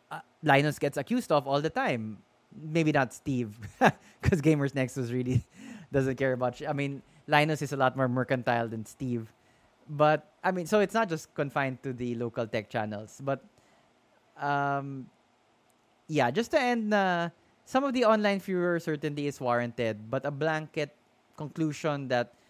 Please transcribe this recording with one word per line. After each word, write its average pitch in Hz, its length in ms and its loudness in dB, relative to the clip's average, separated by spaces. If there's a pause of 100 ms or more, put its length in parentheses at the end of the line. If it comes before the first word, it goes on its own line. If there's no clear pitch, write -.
(100)
uh, 151 100 -12 (220)
Linus 143 360 6
gets 143 180 -2
accused 226 360 -2
of 147 140 4
all 139 140 2
the 156 100 -2
time. 120 480 -2 (360)
Maybe 156 380 0
not 135 200 2
Steve, 120 460 -4 (100)
<laughs> - 540 2
'cause 170 180 4
Gamers 143 340 2
Nexus 127 360 -2
really 127 320 0 (260)
<laughs> - 240 -18
doesn't 135 240 2
care 131 160 0
about 123 240 -2
sh-, 147 120 -10
I 151 40 -2
mean, 139 300 -4 (240)
Linus 151 360 2
is 139 100 -6
a 139 40 -4
lot 131 200 2
more 131 120 2
mercantile 123 600 0
than 110 180 -8
Steve. 120 460 -6 (560)
But, 151 380 2 (160)
I 185 100 2
mean, 180 140 -4
so 214 140 4
it's 196 140 0
not 220 140 0
just 160 260 -8
confined 135 480 -4
to 135 100 -6
the 120 220 -6
local 117 320 -4
tech 107 240 -4
channels. 107 520 -6
But, 139 200 -4 (960)
um, 139 720 -4 (960)
yeah, 135 240 2
just 208 220 -2
to 302 80 4
end, 233 340 0
uh, 175 360 2 (340)
some 262 200 -2
of 269 80 -2
the 240 120 2
online 208 360 4
furor 175 400 0
certainly 147 460 -4
is 139 140 -6
warranted, 120 680 -2
but 135 160 -4
a 147 40 -4
blanket 151 640 -4 (420)
conclusion 147 720 -4
that 120 260 0 (160)